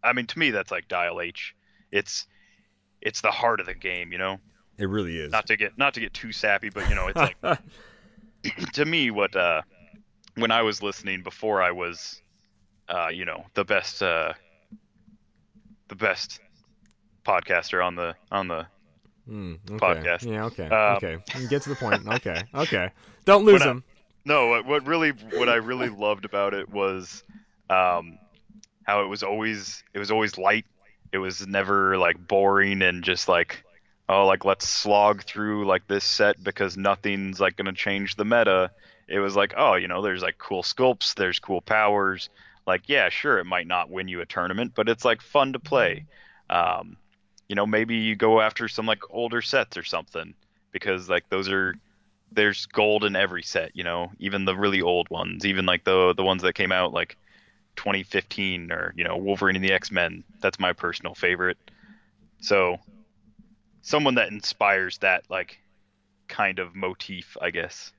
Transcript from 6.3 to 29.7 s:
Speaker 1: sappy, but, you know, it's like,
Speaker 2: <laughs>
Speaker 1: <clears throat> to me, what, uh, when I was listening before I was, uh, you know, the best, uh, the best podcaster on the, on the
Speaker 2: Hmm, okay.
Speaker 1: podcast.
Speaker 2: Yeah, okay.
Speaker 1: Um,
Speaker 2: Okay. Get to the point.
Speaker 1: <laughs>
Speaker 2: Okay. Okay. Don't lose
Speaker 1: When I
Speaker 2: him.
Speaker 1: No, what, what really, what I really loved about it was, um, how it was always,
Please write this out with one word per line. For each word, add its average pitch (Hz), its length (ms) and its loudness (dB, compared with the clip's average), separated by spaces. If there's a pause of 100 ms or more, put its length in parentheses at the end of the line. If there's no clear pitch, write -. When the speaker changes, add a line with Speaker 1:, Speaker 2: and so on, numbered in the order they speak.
Speaker 1:
sappy, 101 380 -2
but, 95 180 -6
you 101 60 4
know, 92 140 -2
it's 98 80 -6
like, 147 260 0
Speaker 2:
<laughs> - 200 0 (800)
Speaker 1:
<clears throat> - 320 -8
to 143 100 0
me, 156 260 0
what, 101 260 -2
uh, 87 260 0 (760)
when 113 140 0
I 113 120 4
was 107 200 -2
listening 95 400 -6
before 98 400 -2
I 90 100 2
was, 87 500 -10 (680)
uh, 85 200 -2
you 87 160 -8
know, 85 200 -8 (100)
the 101 100 0
best, - 380 -2
uh, 82 300 0 (1600)
the 98 80 -14
best - 440 -4 (840)
podcaster 90 580 0
on 87 100 -2
the, 85 200 -6 (160)
on 98 180 -2
the 82 180 -6 (600)
Speaker 2:
Hmm, 101 280 -10 (160)
okay. 107 80 -10
Speaker 1:
podcast. 87 520 0
Speaker 2:
Yeah, 107 160 -4
okay. 101 220 -8
Speaker 1:
Um, 107 280 4
Speaker 2:
Okay. 87 220 -6 (300)
Get 139 140 0
to 143 60 -12
the 139 80 -6
point. 104 320 -2
Speaker 1:
<laughs> 107 60 -2
Speaker 2:
Okay. 90 280 -6 (120)
Okay. 107 360 -2 (360)
Don't 202 180 8
lose 202 160 10
Speaker 1:
When 143 80 2
I - 40 0
Speaker 2:
him. 127 120 -10 (400)
Speaker 1:
No, 139 240 4
what, 117 180 2
what 143 200 -2
really, 160 240 2
what 113 380 -2
I 117 80 6
really 123 320 -2
loved 104 360 -2
about 101 300 -2
it 98 160 -6
was, 95 520 -4 (460)
um, 90 500 2 (680)
how 104 180 2
it 98 60 0
was 101 140 -8
always, 107 600 -6 (100)